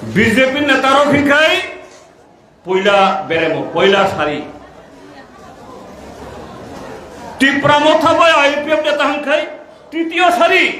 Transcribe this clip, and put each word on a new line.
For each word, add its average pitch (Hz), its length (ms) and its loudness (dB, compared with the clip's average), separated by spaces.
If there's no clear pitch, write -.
বিজেপি 254 440 2
নেতারও 269 340 4
ভিখাই 294 380 4
পয়লা 190 320 2
বেরেমো, 160 320 0
পয়লা 196 260 4
সারি। 151 260 -4
ত্রিপুরা 285 460 2
মথা 311 320 4
বয় 330 260 4
আইপিএফ 294 440 0
নেতা 294 220 0
হাংখাই 294 320 -2
তৃতীয় 330 340 -2
সারি। 339 240 2